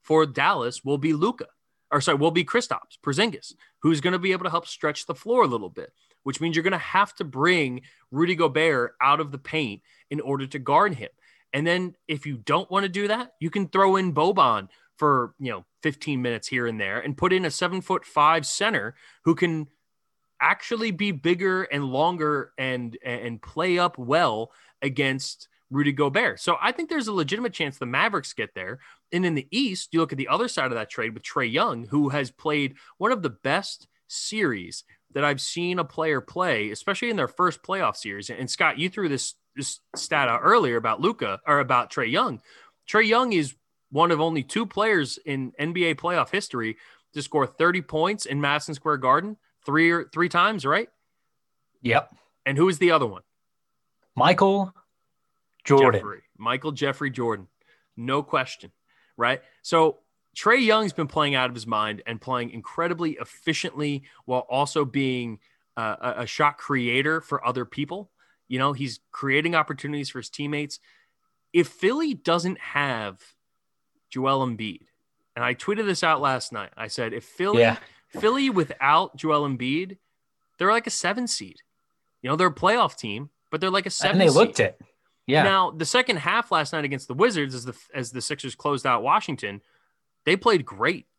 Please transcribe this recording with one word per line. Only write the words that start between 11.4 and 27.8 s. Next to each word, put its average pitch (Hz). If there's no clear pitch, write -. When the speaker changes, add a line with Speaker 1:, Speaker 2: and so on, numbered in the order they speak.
Speaker 1:
And 147
then 175
if 151
you 135
don't 143
wanna 196
do 202
that, 240
you 156
can 196
throw 190
in 185
Boban 139
for, 131
you 131
know, 95
fifteen 143
minutes 120
here 123
and 113
there 101
and 139
put 180
in 185
a 156
seven-foot-five 165
center 147
who 165
can 160
actually 214
be 202
bigger 180
and 143
longer 151
and, 127
and 117
play 175
up 175
well 123
against 135
Rudy 143
Gobert. 143
So -
I 233
think 320
there's 277
a 208
legitimate 196
chance 143
the 127